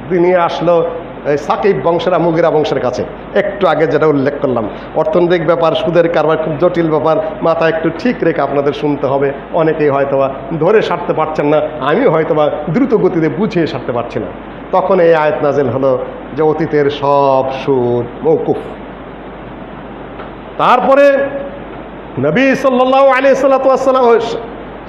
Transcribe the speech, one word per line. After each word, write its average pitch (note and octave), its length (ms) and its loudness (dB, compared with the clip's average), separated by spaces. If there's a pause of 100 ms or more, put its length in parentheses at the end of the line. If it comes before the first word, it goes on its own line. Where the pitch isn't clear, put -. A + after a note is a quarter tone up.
(100)
নিয়ে F3+ 260 4
আসলো E3+ 540 2 (360)
এই C#3+ 120 0
সাকিব G3+ 460 0
বংশেরা E3+ 340 0
মুগিরা E3 320 2
বংশের D3 300 0
কাছে, B2 240 -2 (300)
একটু - 320 0
আগে D#3 200 2
যেটা D3 200 2
উল্লেখ C#3+ 360 2
করলাম। A#2 260 0 (280)
অর্থনৈতিক F3 500 2
ব্যাপার, E3 260 2
সুদের E3 360 2
কারবার D#3+ 280 2
খুব D#3+ 240 -2
জটিল E3+ 300 2
ব্যাপার, D#3 260 2 (260)
মাথা E3 260 2
একটু D#3+ 300 0
ঠিক B3 240 0
রেখে E3 180 0
আপনাদের C#3 320 0
শুনতে C#3+ 340 -2
হবে। C#3 260 0 (220)
অনেকেই D#3 340 2
হয়তোবা C3+ 420 0 (300)
ধরে G3 220 4
সারতে F3 300 -2
পারছেন D#3 340 -2
না, D3+ 140 2 (200)
আমি E3 260 2
হয়তোবা D#3 440 2 (200)
দ্রুত A#3 240 2
গতিতে E3+ 340 2
বুঝিয়ে E3+ 380 -2
সারতে C3 260 -6
পারছি A#2+ 260 -4
না। G#2 80 -6 (460)
তখন F#3 280 2
এই E3+ 140 6
আয়াত D3+ 280 0
নাজিল C#3 260 0
হলো C3 300 2 (380)
যে D#3 60 0
অতীতের D3+ 480 2
সব C#3 540 2 (200)
সুদ B2 640 0
মওকুফ। D3+ 300 2 (2000)
তারপরে C4+ 600 4 (1000)
নবী A3+ 340 2
সাল্লাল্লাহু C4 520 2
আলাইহি C4 280 4
সাল্লাতু C4+ 340 2
ওয়াসসালাম, B3+ 500 4 (720)